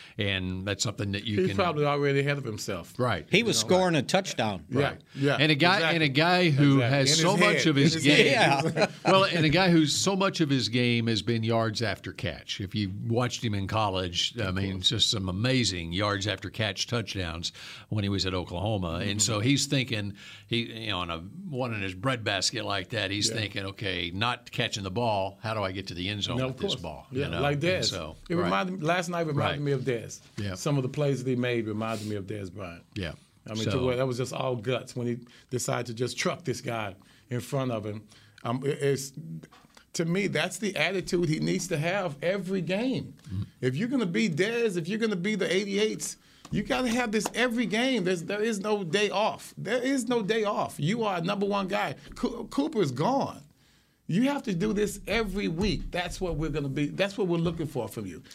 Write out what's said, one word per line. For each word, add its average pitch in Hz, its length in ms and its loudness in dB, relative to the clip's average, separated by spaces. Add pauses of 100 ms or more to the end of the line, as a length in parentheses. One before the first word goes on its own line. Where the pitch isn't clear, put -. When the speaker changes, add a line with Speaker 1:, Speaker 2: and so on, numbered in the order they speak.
(180)
Speaker 1:
and 95 500 -2
that's 101 160 -2
something 101 300 -4
that 104 100 -4
you 104 160 -2
Speaker 2:
He's 185 100 4
Speaker 1:
can - 60 -2
Speaker 2:
probably 156 300 2
already 143 340 2
ahead 143 180 0
of 135 60 -6
himself. 104 540 -6
Speaker 1:
Right. 110 320 0
Speaker 3:
He 202 140 6
was 165 200 2
Speaker 2:
You 110 60 -2
know? 180 60 6
Speaker 3:
scoring 180 200 6
a 143 60 4
touchdown. 113 680 0
Speaker 2:
Yeah, 127 140 2
Speaker 1:
Right. 135 140 -2 (180)
Speaker 2:
yeah, 139 240 2
Speaker 1:
And 156 100 4
a 156 60 6
guy, 170 200 6
Speaker 2:
exactly. 165 200 2
Speaker 1:
and 165 80 2
a 151 60 4
guy 175 400 4
who 143 320 6
Speaker 2:
Exactly. 127 160 4
Speaker 1:
has 135 140 4
Speaker 2:
In 160 140 4
Speaker 1:
so 180 60 4
Speaker 2:
his 170 80 4
Speaker 1:
much 170 180 6
Speaker 2:
head. 131 100 4
Speaker 1:
of 156 100 4
his 147 180 6
Speaker 2:
In 160 60 -2
his - 20 -4
Speaker 1:
game. 151 320 8
Speaker 2:
head. 156 400 4
Speaker 3:
Yeah. 160 200 4
Speaker 1:
<laughs> - 120 -8
Well, 190 160 8
and 165 220 2
a 156 40 4
guy 180 200 4
who's 160 260 6
so 196 220 0
much 190 240 2
of 151 80 2
his 131 180 2
game 117 400 2
has 117 140 0
been 113 220 0
yards 113 380 2
after 98 300 -4
catch. - 480 -6
If 95 160 -6
you 101 160 0 (160)
watched 117 380 0
him 110 80 -2
in 98 140 -2
college, 92 720 -2
I 95 100 0
mean, 95 220 0
Speaker 2:
course. 90 160 -2
Speaker 1:
just 113 220 2
some 98 180 -2
amazing 95 640 0
yards 101 340 0
after 95 220 -4
catch 101 380 -4
touchdowns 90 680 -4 (360)
when 107 140 -2
he 101 60 0
was 95 160 0
at 90 80 -2
Oklahoma. 90 720 -2
And 101 160 0
so 110 160 2
Speaker 2:
Mm-hmm. 104 100 0
Speaker 1:
he's 139 200 4
thinking, 113 460 -2 (340)
he, 117 160 0 (220)
you 110 40 -4
know, 95 100 -2
on 87 100 -4
a 82 100 -4 (300)
one 127 240 -4
in 107 80 -4
his 95 120 -4
breadbasket 107 720 -2
like 98 240 -4
that, 101 220 -2
he's 101 180 0
Speaker 2:
Yeah. 117 80 -4
Speaker 1:
thinking, 101 280 -4
"Okay, 90 480 -4
not 117 380 -2
catching 110 320 -2
the 95 80 -4
ball. 98 520 0
How 107 100 -2
do 110 80 -2
I 95 100 -2
get 95 160 -6
to - 60 -10
the 90 160 -4
end 104 140 -4
zone 104 140 -2
Speaker 2:
No, 131 100 0
Speaker 1:
with 135 80 -6
Speaker 2:
of - 60 -12
Speaker 1:
this 196 120 -2
Speaker 2:
course. 117 80 -8
Speaker 1:
ball?" 80 300 -10
Speaker 2:
Yeah, 131 140 -2
Speaker 1:
You 85 60 -6
know? 85 100 -2
Speaker 2:
like 143 140 2
Speaker 1:
And 143 80 -4
Speaker 2:
Dez. 170 220 0
Speaker 1:
so, 82 300 -4 (140)
Speaker 2:
It 175 60 -2
Speaker 1:
right. 175 100 2
Speaker 2:
reminded, 190 380 -2
last 170 260 0
night 170 180 -2
reminded 139 320 0
Speaker 1:
Right. - 20 -4
Speaker 2:
me 143 120 0
of 131 80 -2
Dez. 113 380 -4 (180)
Speaker 1:
Yeah. 101 180 -4
Speaker 2:
Some 143 220 0
of 131 60 2
the 123 60 -2
plays 143 340 0
that 131 60 -2
he 127 80 2
made 123 300 0
reminded 110 400 -4
me 107 100 -4
of 98 80 -8
Dez 101 260 -8
Bryant. 92 320 -12 (120)
Speaker 1:
Yeah. 95 180 -4 (360)
Speaker 2:
I 110 40 -8
mean, 110 120 -2
Speaker 1:
So 110 140 0
Speaker 2:
to 123 60 0
where 127 120 2
that 131 100 0
was 123 100 -2
just 123 160 -4
all 131 240 -2
guts 117 380 -4
when 120 120 -2
he 120 100 -2 (320)
decided 123 380 -2
to 120 60 -8
just 120 240 -2
truck - 280 -2
this 127 160 -2
guy 110 340 -6 (340)
in 123 120 -2
front 131 300 -2
of 110 140 -4
him. 107 160 -8 (420)
Um, 120 220 -2
it, 143 160 0
it's, 139 300 0 (800)
to 170 120 0
me, 180 220 0
that's 156 300 -2
the 208 200 -2
attitude 175 500 0
he 156 120 2
needs 170 280 0
to 165 100 -2
have 175 440 -2
every 185 400 -2
game. 185 520 -2 (140)
Speaker 1:
Mm-hmm. 95 160 -4 (180)
Speaker 2:
If 127 140 2
you're 214 140 -2
gonna 247 160 0
be 208 240 2
Dez, 208 480 0
if 160 100 -4
you're 208 120 -2
gonna 214 160 0
be 196 200 0
the 180 180 0
eighty-eights, 202 640 -2 (340)
you 180 120 0
gotta 254 240 0
have 233 240 0
this 202 220 2
every 240 320 2
game. 226 400 2
There's, 180 180 0
there 208 180 -4
is 220 200 0
no 208 220 0
day 190 260 2
off. 196 480 -2
There 196 240 -2
is 262 260 0
no 240 140 2
day 214 240 0
off. 208 340 -2
You 208 240 0
are 196 160 0
number 196 280 0
one 196 200 0
guy. 196 280 -2 (200)
Co-, 233 300 -4
Cooper's 233 460 0
gone. 160 500 0 (640)
You 220 240 2
have 285 140 0
to 214 100 -2
do 190 180 0
this 202 360 0
every 202 420 0
week. 170 420 0
That's 175 300 -4
what 170 160 -2
we're 156 140 -2
gonna 143 180 -2
be. 147 160 0
That's 185 320 -2
what 202 100 0
we're 170 120 2
looking 165 280 -2
for 117 220 -4
from 110 160 -8
you. 87 160 -12 (140)